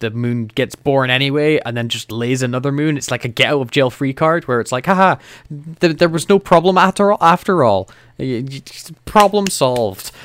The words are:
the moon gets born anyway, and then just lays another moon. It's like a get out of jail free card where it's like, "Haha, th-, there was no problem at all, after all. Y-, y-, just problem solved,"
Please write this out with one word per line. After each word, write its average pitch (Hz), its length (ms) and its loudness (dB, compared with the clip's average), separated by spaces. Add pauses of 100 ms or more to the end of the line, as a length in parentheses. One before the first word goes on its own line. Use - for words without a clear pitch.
the 110 100 -4
moon 120 360 -4
gets 123 280 -4
born 135 360 0
anyway, 143 540 2
and 117 120 -6
then 117 120 -4
just 110 240 -6
lays 120 300 -2
another 127 300 -2
moon. 147 240 -2
It's - 140 -8
like 123 140 -4
a 127 40 -4
get 120 240 0
out 147 80 0
of 123 100 -6
jail 131 200 2
free 135 220 -4
card 160 360 0
where 123 120 0
it's - 120 -6
like, 127 140 -4
"Haha, 185 300 2 (640)
th-, 165 180 2
there 170 100 4
was 160 200 -4
no 202 100 4
problem 180 400 4
at 185 220 2
all, 202 200 2
after 170 440 2
all. 98 240 2 (300)
Y-, 131 320 -4
y-, 135 140 -14
just - 280 -20 (120)
problem 202 440 2
solved," 120 600 -2 (140)